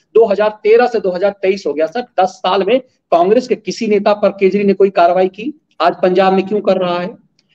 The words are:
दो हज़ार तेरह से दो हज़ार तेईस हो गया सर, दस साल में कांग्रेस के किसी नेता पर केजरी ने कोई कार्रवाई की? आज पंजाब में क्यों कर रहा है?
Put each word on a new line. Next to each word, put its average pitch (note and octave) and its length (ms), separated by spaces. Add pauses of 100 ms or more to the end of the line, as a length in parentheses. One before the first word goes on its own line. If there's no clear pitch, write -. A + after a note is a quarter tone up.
(160)
दो A3 100
हज़ार G3+ 240
तेरह A3+ 380
से A#3 120
दो F#3+ 120
हज़ार F#3 200
तेईस G3 360
हो C#3+ 60
गया D#3 120
सर, G3 160
दस F#3+ 260
साल F#3+ 360
में A3+ 160 (320)
कांग्रेस G3+ 360
के G#3 80
किसी - 320
नेता G#3 260
पर G#3 160
केजरी G3 340
ने G3 100
कोई G3 160
कार्रवाई F3+ 380
की? G#3+ 340 (200)
आज E3+ 220
पंजाब F#3+ 300
में G3 140
क्यों G#3 140
कर F#3+ 160
रहा F3 220
है? G3+ 240 (320)